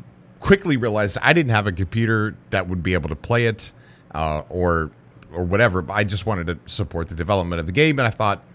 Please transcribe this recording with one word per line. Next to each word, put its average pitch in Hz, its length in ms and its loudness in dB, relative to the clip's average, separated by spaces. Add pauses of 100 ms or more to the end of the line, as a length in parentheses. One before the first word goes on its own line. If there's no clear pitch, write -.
(400)
quickly 185 360 4
realized 107 460 0
I 135 100 4
didn't 151 200 4
have 107 160 2
a - 20 0
computer 107 640 0 (160)
that 95 160 0
would 90 160 -4
be 90 120 0
able 80 160 0
to 80 40 -4
play 120 320 0
it, 113 240 -4 (420)
uh, 78 360 -2
or, 85 420 0 (420)
or 87 120 -4
whatever. 92 440 2
I 104 140 0
just 98 240 -2
wanted 90 220 -2
to 85 180 -4
support 82 420 -6
the 85 60 -12
development 87 460 -2
of 80 60 -4
the 90 60 -6
game, 147 280 2
and 120 80 2
I - 20 -2
thought, 101 320 -2 (120)